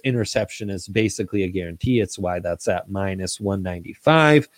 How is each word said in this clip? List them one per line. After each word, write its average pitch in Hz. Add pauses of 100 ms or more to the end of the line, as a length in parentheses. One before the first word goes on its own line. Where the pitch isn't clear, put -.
interception 110
is 95
basically 104
a 92
guarantee. 92
It's -
why 90
that's 87
at 92
minus 95
one 98
ninety-five. 147